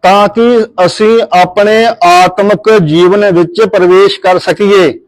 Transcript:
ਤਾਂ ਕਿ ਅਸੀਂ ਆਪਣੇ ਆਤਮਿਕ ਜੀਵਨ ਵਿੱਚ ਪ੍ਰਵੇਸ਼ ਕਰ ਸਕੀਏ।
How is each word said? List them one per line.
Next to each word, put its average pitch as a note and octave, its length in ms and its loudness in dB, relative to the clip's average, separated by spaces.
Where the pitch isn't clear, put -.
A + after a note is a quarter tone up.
ਤਾਂ G3+ 260 2
ਕਿ A#3 360 0
ਅਸੀਂ A3 360 0
ਆਪਣੇ G#3 440 0
ਆਤਮਿਕ G3 800 0
ਜੀਵਨ F3+ 460 0
ਵਿੱਚ F3 320 -2
ਪ੍ਰਵੇਸ਼ F#3+ 580 0
ਕਰ F#3 180 0
ਸਕੀਏ। F#3 680 -2